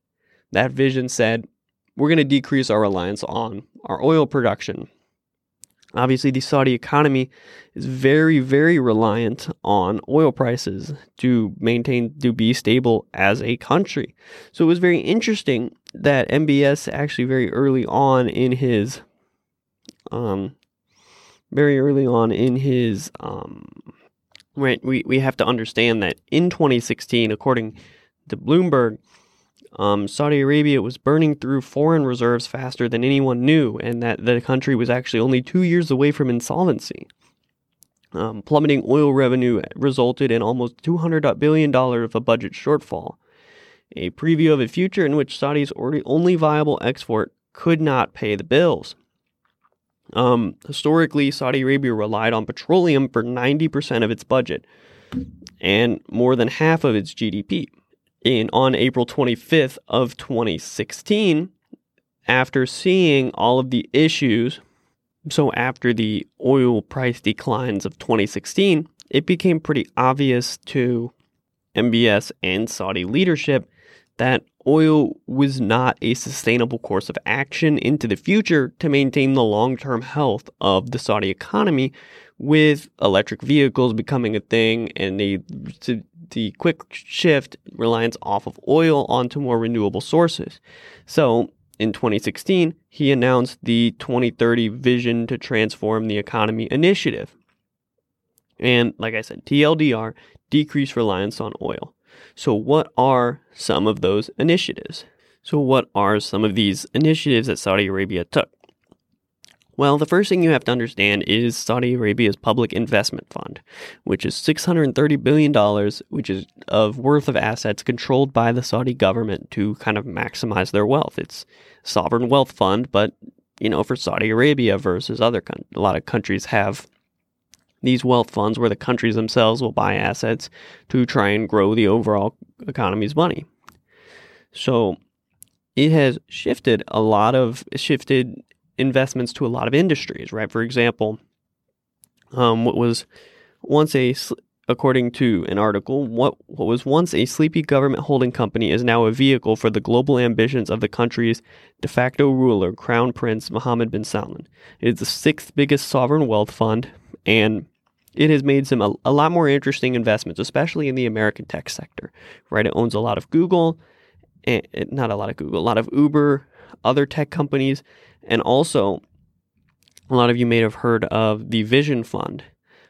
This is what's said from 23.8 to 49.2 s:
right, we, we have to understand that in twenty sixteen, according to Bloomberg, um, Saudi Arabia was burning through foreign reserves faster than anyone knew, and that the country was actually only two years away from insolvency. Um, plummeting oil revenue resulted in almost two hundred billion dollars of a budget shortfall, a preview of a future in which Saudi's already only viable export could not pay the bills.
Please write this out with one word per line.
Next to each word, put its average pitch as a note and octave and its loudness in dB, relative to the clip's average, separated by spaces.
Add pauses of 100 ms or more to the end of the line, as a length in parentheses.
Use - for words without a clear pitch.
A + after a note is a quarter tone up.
right, C3+ 0
we, C3 0
we C3 2
have C3+ -2
to - 0
understand A2+ 0
that E2+ -4 (100)
in F3 2
twenty C3+ 2
sixteen, A#2 -2
according A2+ -2 (520)
to G#2 -8
Bloomberg, C3+ 2 (800)
um, G2+ 0
Saudi D3 0
Arabia C#3+ 2
was A#2+ -8
burning D3+ 2
through C3+ -4
foreign D3+ 0
reserves A#2+ 0
faster B2+ -6
than A#2 0
anyone C3 2
knew, C#3 2
and A#2 -6
that A#2+ -4
the A#2+ 2
country C3 0
was A#2+ 0
actually B2 -2
only B2+ 2
two F3+ 0
years E3+ 2
away C#3 4
from C#3+ -2
insolvency. B2+ -2 (1040)
Um, G#2+ -6
plummeting D3 2
oil C#3+ 4
revenue B2 2 (140)
resulted C3 0
in A2+ 2
almost A#2+ -2
two E3+ -2
hundred E3 0 (180)
billion D3+ 4
dollars B2+ 0
of A2 -8
a A2 -2
budget A2+ 0
shortfall, - -4 (800)
a F2+ -6
preview D#3+ 2
of C#3+ 2
a A#2+ 0
future F3+ -2
in C#3+ 0
which C#3 -2
Saudi's C#3+ -2
already C#3+ -4
only F3 2
viable D3+ 2
export A2+ -2 (220)
could E3 0
not C#3 0
pay G#2+ -2
the G2+ -6
bills. C#3 0 (1200)